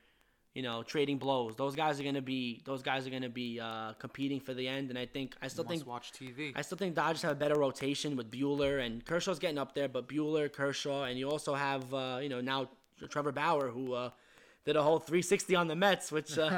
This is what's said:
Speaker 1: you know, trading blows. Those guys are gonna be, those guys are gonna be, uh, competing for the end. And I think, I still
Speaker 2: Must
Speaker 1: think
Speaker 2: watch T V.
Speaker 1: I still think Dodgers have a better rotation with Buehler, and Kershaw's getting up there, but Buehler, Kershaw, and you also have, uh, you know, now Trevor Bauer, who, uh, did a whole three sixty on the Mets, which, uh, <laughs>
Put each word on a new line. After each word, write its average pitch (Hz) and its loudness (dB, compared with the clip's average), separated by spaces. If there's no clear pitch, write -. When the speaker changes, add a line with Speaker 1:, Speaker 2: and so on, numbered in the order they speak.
Speaker 1:
you 131 -4
know, 117 -2
trading 143 2
blows. 123 2
Those 135 -2
guys 151 2
are 143 -4
gonna 139 0
be, 131 -4
those 135 -4
guys 131 0
are 131 -6
gonna 131 -4
be, 120 -4
uh, 110 -6
competing 139 -2
for 131 -6
the 127 -2
end. 135 -4
And 123 -6
I 123 -4
think, 131 -8
I 135 -6
still 160 -4
Speaker 2:
Must 160 -6
Speaker 1:
think 156 -4
Speaker 2:
watch 123 -8
T 131 -12
V. 135 -6
Speaker 1:
I 143 -2
still 180 -8
think 180 -2
Dodgers 160 2
have 160 2
a - 0
better 147 4
rotation 143 0
with 113 -4
Buehler, 139 2
and 117 -4
Kershaw's 170 0
getting 151 0
up 135 -4
there, 139 2
but 123 -4
Buehler, 151 2
Kershaw, 139 0
and 123 -2
you 135 -2
also 151 0
have, 135 0
uh, 131 -2
you 147 -2
know, 123 -2
now 135 0
Trevor 147 0
Bauer, 143 2
who, 123 -4
uh, 123 -2
did 147 2
a 151 6
whole 156 6
three 156 2
sixty 185 4
on 175 6
the 156 -2
Mets, 185 4
which, 151 0
uh, 156 4
<laughs> 156 2